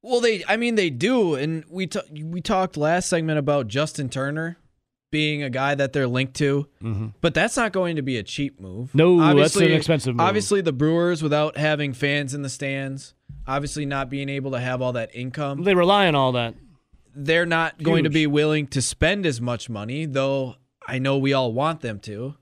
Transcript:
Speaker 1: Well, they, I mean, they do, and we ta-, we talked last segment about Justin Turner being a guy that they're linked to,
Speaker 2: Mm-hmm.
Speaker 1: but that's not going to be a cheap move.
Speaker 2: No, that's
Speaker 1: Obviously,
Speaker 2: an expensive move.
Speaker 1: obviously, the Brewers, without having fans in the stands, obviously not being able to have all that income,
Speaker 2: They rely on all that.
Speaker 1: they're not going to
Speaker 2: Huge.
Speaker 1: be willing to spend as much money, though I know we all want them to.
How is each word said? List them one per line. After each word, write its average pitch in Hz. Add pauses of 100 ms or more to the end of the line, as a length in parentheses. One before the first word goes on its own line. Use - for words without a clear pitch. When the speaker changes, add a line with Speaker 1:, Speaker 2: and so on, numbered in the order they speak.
Speaker 1:
Well, 240
they, 220
I 208
mean, 240
they 190
do, 175
and 156
we 185
ta-, 202 (100)
we 156
talked 185
last 160
segment 160
about 143
Justin 139
Turner 151 (540)
being 151
a 139
guy 135
that 139
they're 135
linked 131
to, 143 (160)
Speaker 2:
Mm-hmm. 110 (140)
Speaker 1:
but 170
that's 196
not 226
going 175
to 151
be 131
a 104
cheap -
move. 95
Speaker 2:
No, 170
that's 156
Speaker 1:
Obviously, 151
Speaker 2:
an 156
expensive 139
move. 160
Speaker 1:
obviously, 202
the 165
Brewers, 160
without 151
having 147
fans 143
in 147
the 139
stands, 135 (320)
obviously 143
not 139
being 139
able 139
to 127
have 127
all 123
that 113
income, 139
Speaker 2:
They 196
rely 190
on 156
all 131
that. 117 (600)
Speaker 1:
they're 160
not 165
going 156
to 156
Speaker 2:
Huge. 147
Speaker 1:
be 156
willing 151
to 135
spend 185
as 127
much 123
money, 117
though 135 (320)
I 131
know 135
we 139
all 131
want 156
them 107
to. 117